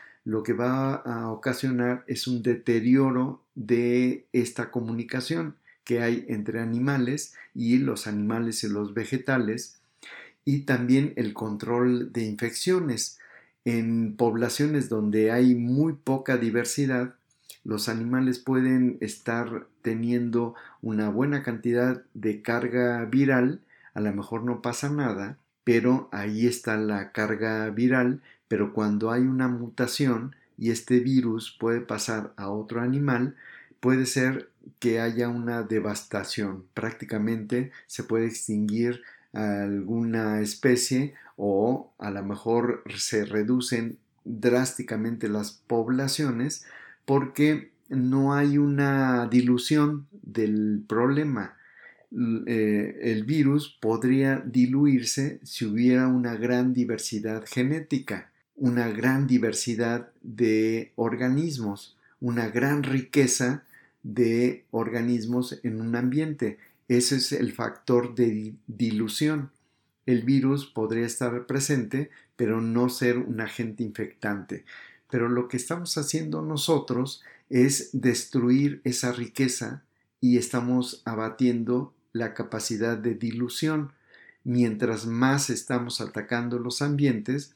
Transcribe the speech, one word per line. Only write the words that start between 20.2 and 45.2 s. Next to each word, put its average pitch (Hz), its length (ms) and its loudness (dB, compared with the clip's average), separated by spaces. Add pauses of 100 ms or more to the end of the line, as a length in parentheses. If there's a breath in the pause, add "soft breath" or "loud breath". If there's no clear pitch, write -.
una 107 260 -2
buena 139 340 0
cantidad 120 600 0 (120)
de 107 280 -4
carga 120 640 0
viral, 131 560 2 (320 soft breath)
a 104 80 -8
lo 104 120 0
mejor 104 320 -6
no 120 180 -4
pasa 120 260 -4
nada, 123 500 -4 (260)
pero 120 480 4
ahí 107 340 -2
está 120 300 -2
la 107 340 -2
carga 110 600 -2
viral, 123 520 2 (240 soft breath)
pero 101 260 0
cuando 107 380 0
hay 120 120 2
una 131 260 2
mutación 123 880 -2 (200 soft breath)
y 113 140 0
este 123 300 2
virus 120 580 0
puede 117 220 0
pasar 110 560 -4
a 101 140 -8
otro 107 300 -6
animal, 131 540 0 (460 loud breath)
puede 127 260 4
ser 131 440 0 (280)
que 113 220 2
haya 117 280 0
una 120 360 -4
devastación. 104 1080 -4
Prácticamente 110 1000 -4 (160 loud breath)
se - 160 -8
puede 113 220 0
extinguir 110 760 -2 (300 loud breath)
alguna 107 1080 -2
especie 127 720 0 (220 loud breath)
o 101 600 0
a 104 120 -8
lo 98 140 -8
mejor 117 600 -2 (120)
se 104 280 -2
reducen 113 720 -2 (260)
drásticamente 117 1040 0